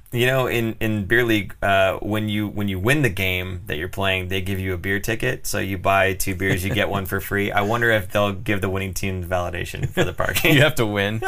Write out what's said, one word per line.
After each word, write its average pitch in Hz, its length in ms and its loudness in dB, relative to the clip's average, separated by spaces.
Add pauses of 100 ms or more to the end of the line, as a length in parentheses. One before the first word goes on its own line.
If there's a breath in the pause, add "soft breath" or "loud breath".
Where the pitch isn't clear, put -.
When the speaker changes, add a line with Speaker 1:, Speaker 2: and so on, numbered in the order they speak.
(120)
Speaker 1:
You 120 140 2
know, 131 200 2
in, 113 320 -2
in 104 280 -2
Beer 117 180 4
League, 107 360 0
uh, 98 340 4
when 107 340 -2
you, 104 180 -2
when 101 220 -2
you 95 100 -2
win 135 240 2
the 123 60 4
game 92 580 -2
that 80 120 -4
you're 90 100 -4
playing, 92 400 -2
they 95 140 -2
give 95 180 -4
you 95 140 -2
a 90 40 -6
beer 98 220 -2
ticket. 113 440 -4
So 101 140 -4
you 95 180 -4
buy 98 360 2
two 92 240 -2
beers, 95 280 0
you 98 80 0
get 98 160 2
one 98 180 -2
for 95 140 -2
free. 101 300 -2
I 101 120 0
wonder 117 280 2
if 104 220 0
they'll 101 200 2
give 98 280 -2
the 101 100 -2
winning 95 240 -4
team 92 300 -4
validation 90 680 -4
for 185 140 2
the 90 80 -2
parking. 98 420 2
Speaker 2:
<laughs> - 0 -
You 139 80 8
have 151 140 4
to 117 100 2
win 104 420 0